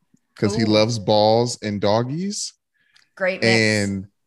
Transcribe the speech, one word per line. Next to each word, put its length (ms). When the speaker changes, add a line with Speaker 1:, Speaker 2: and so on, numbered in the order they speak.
Speaker 1:
'cause 180
he 80
Speaker 2:
Ooh. 40
Speaker 1:
loves 320
balls 640
and 180
doggies. 720
Speaker 2:
Great 260
mix. 480
Speaker 1:
And 180